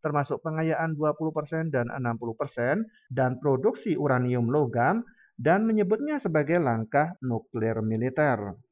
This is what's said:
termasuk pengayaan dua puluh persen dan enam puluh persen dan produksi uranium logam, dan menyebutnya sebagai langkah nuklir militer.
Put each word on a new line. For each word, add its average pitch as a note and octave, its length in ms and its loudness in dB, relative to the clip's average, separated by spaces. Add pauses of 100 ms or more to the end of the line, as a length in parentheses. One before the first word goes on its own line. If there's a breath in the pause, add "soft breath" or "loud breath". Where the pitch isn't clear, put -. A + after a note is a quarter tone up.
termasuk C#3+ 400 -2
pengayaan D#3+ 560 -2
dua D3+ 160 0
puluh D#3+ 160 -4
persen D#3+ 400 -4
dan B2 240 0
enam A#2+ 240 -4
puluh A#2 160 -6
persen C#3 480 -2 (240 soft breath)
dan B2+ 320 0
produksi C#3+ 560 0
uranium B2 560 0
logam, C#3 560 2 (320 soft breath)
dan E3+ 240 4
menyebutnya A3 560 0
sebagai D#3+ 400 2
langkah C#3 640 2
nuklir A2+ 640 -2
militer. A2+ 720 0 (140)